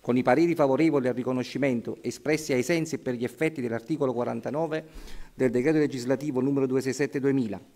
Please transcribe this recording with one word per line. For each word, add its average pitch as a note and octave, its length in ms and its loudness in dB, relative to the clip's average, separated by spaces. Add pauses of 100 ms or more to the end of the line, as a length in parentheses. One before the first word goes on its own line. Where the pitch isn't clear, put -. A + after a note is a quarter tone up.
con B2 160 0
i B2+ 60 2
pareri D3+ 320 4
favorevoli C#3+ 540 4
al A#2+ 60 0
riconoscimento B2+ 840 -2
espressi D3+ 520 -2
ai B2+ 100 2
sensi D#3+ 320 0
e C3 40 -4
per B2+ 160 -4
gli A#2+ 100 -6
effetti D#3 360 -2
dell'articolo B2 520 -2
quarantanove B2 720 -4 (500)
del B2+ 160 2
decreto B2+ 280 2
legislativo C3+ 640 0
numero C3+ 280 2
duecentosessantasette C3 500 0
duemila B2+ 420 0 (160)